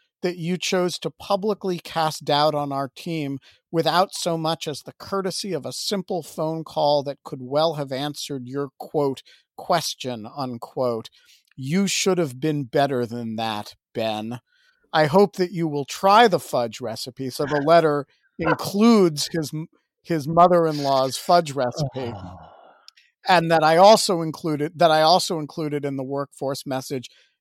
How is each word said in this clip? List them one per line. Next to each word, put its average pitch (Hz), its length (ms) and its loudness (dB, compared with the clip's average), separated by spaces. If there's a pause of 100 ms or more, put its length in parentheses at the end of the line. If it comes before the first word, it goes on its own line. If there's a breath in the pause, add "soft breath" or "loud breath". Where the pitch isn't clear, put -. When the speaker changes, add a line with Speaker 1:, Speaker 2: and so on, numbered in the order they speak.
(200)
Speaker 1:
that 180 160 -2
you 175 200 -4
chose 180 440 -2
to 160 100 -6
publicly 196 720 -4
cast 156 440 -4
doubt 147 300 2
on 147 160 -4
our 139 240 -4
team 147 460 -6 (320 soft breath)
without 165 420 2
so 165 240 -4
much 160 300 -4
as 143 140 -10
the 139 140 -18
courtesy 190 560 -6
of 131 140 -6
a 127 60 -10
simple 185 500 -6
phone 160 400 -6
call 147 400 0
that 139 220 -10
could 139 180 -12
well 147 320 0
have 143 160 -6
answered 139 560 -8
your, 139 220 -6 (100)
quote, 143 440 -4 (340 soft breath)
question, 127 800 -4
unquote. 123 760 -6 (460 soft breath)
You 165 320 0
should 185 300 0
have 135 200 -2
been 147 260 -2
better 139 400 -2
than 113 300 -8
that, 107 400 -6 (180)
Ben. 110 460 -6 (540)
I 156 140 4
hope 190 300 4
that 180 140 -2
you 165 160 -4
will 143 180 -4
try 208 440 6
the 170 100 2
fudge 120 420 -4
recipe." 123 500 -8
So 151 140 -4
the 147 160 0
letter 151 460 4 (160)
Speaker 2:
<laughs> - 160 -20
Speaker 1:
includes 180 920 2
his 160 200 -4
m-, 156 140 -8 (360)
his 156 240 -4
mother-in-law's 156 920 4
fudge 175 360 2
recipe. 131 640 -4
Speaker 2:
Oh. 92 220 -14 (920 soft breath)
Speaker 1:
And 170 220 4
that 160 120 4
I 160 140 4
also 196 440 8
included, 156 580 -4
that 170 120 6
I 156 120 4
also 170 360 4
included 147 460 -6
in 139 120 -4
the 135 80 -6
workforce 139 640 -6
message. 131 420 -6 (320 soft breath)